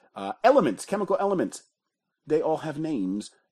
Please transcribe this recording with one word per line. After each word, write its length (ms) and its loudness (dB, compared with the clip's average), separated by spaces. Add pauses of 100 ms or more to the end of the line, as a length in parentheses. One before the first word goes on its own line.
(140)
Uh, 200 -6 (100)
elements, 400 4
chemical 340 -2
elements. 440 -2 (640)
They 180 0
all 160 0
have 200 -8
names, 520 -4 (220)